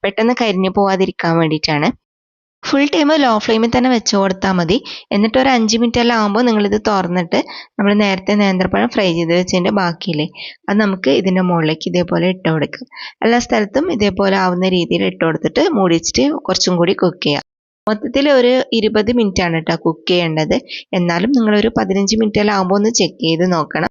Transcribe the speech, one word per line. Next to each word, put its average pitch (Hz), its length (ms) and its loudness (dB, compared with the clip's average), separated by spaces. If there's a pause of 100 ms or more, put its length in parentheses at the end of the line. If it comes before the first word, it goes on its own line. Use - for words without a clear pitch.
പെട്ടെന്ന് 220 380 0
കരിഞ്ഞു 190 380 0
പോവാതിരിക്കാൻ 190 600 0
വേണ്ടിയിട്ടാണ്. 156 480 0 (760)
ഫുൾ 277 300 0
ടൈം 311 160 2 (140)
ലോ 254 80 2 (140)
ഫ്ലെയിമിൽ 226 280 0
തന്നെ 254 200 2
വെച്ച് 220 240 0
കൊടുത്താൽ 190 400 0
മതി. 175 200 2 (380)
എന്നിട്ട് 220 260 2
ഒരു 262 120 2
അഞ്ച് 220 280 2
മിനിറ്റ് 240 220 0
എല്ലാം 233 180 2
ആകുമ്പോൾ 208 280 0
നിങ്ങളിത് 208 280 0 (120)
തുറന്നിട്ട് 180 500 0 (380)
നമ്മൾ 202 160 2 (100)
നേരത്തെ 190 380 0
നേന്ത്രപ്പഴം 190 540 0
ഫ്രൈ 208 120 0 (100)
ചെയ്ത് 165 220 0
വെച്ചതിൻ്റെ 180 400 0
ബാക്കിയില്ലേ, 165 480 -2 (400)
അത് 202 160 0
നമുക്ക് 196 380 0
ഇതിൻ്റെ 185 280 0
മുകളിലേക്ക് 160 420 -2
ഇതേപോലെ 175 440 0
ഇട്ട് 185 200 -4
കൊടുക്കാം. 156 320 -4 (360)
എല്ലാ 233 240 2
സ്ഥലത്തും 233 460 -2
ഇതേപോലെ 202 500 0
ആവുന്ന 180 320 0
രീതിയിൽ 175 360 0
ഇട്ട് 185 140 -6
കൊടുത്തിട്ട് 165 400 0 (120)
മൂടി 185 200 2
വെച്ചിട്ട് 226 300 -2 (220)
കുറച്ചും 185 320 0
കൂടി 170 200 2
കുക്ക് - 240 -2
ചെയ്യാം. 147 220 -2 (400)
മൊത്തത്തിൽ 240 420 -2 (100)
ഒരു 247 140 4 (260)
ഇരുപത് 214 400 0
മിനിറ്റ് 196 280 0
ആണ് 165 180 -2
ട്ടോ 165 120 -2 (100)
കുക്ക് 160 240 -4
ചെയ്യേണ്ടത്. 165 460 0 (420)
എന്നാലും 175 400 0
നിങ്ങളൊരു 214 400 2
പതിനഞ്ച് 190 420 0
മിനിറ്റ് 214 240 0
എല്ലാം 208 140 0
ആകുമ്പോൾ 190 220 0
ഒന്ന് 214 200 2
ചെക്ക് 185 240 -2
ചെയ്ത് 165 220 0 (100)
നോക്കണം. 156 340 -2